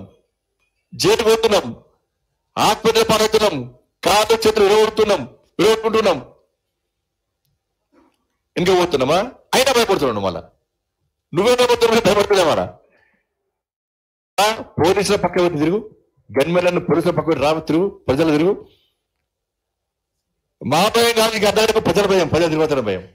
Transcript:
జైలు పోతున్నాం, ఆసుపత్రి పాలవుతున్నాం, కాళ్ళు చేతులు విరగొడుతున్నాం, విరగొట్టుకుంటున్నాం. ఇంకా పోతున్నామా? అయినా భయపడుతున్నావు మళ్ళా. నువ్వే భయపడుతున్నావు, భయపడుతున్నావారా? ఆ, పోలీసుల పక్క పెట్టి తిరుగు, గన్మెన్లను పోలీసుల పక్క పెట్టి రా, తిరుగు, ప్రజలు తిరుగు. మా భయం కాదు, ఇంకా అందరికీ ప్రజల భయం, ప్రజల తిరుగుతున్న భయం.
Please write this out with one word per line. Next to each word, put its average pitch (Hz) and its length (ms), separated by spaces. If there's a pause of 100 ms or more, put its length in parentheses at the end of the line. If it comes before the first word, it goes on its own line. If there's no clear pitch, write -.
(920)
జైలు 214 360
పోతున్నాం, 220 360 (880)
ఆసుపత్రి 220 580
పాలవుతున్నాం, 214 420 (480)
కాళ్ళు - 400
చేతులు 208 240
విరగొడుతున్నాం, 208 560 (360)
విరగొట్టుకుంటున్నాం. 214 600 (2250)
ఇంకా 180 260
పోతున్నామా? 151 380 (360)
అయినా 262 240
భయపడుతున్నావు 135 480
మళ్ళా. 85 160 (880)
నువ్వే 208 260
భయపడుతున్నావు, 233 480
భయపడుతున్నావారా? 185 580 (1700)
ఆ, 196 80 (340)
పోలీసుల 190 440
పక్క 175 200
పెట్టి 165 180
తిరుగు, 175 180 (500)
గన్మెన్లను 170 580
పోలీసుల 165 300
పక్క 151 120
పెట్టి 139 160
రా, 151 60 (180)
తిరుగు, 170 180 (200)
ప్రజలు 151 280
తిరుగు. 170 180 (2000)
మా 156 200 (120)
భయం 233 240
కాదు, 220 200
ఇంకా 202 140
అందరికీ 220 360
ప్రజల 185 240
భయం, 180 220
ప్రజల 165 200
తిరుగుతున్న 147 360
భయం. 90 140 (120)